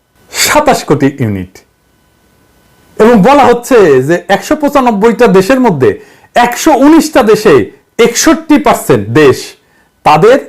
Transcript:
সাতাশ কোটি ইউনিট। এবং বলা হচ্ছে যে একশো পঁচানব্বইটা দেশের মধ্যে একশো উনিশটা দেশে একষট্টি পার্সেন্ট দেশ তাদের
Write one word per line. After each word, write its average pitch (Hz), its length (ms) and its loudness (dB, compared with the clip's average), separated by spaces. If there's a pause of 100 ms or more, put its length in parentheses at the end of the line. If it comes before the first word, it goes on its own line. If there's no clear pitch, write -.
(300)
সাতাশ - 540 -2
কোটি 139 360 -2
ইউনিট। 98 380 -8 (1400)
এবং 220 240 2
বলা 269 220 4
হচ্ছে 220 580 2
যে 165 260 -4
একশো 202 280 -4
পঁচানব্বইটা 240 720 0
দেশের 190 340 0
মধ্যে 143 400 -2 (340)
একশো 240 380 -2
উনিশটা 285 500 2
দেশে 180 480 2 (280)
একষট্টি 294 600 0
পার্সেন্ট 131 500 -2
দেশ 131 300 2 (640)
তাদের 185 360 2 (100)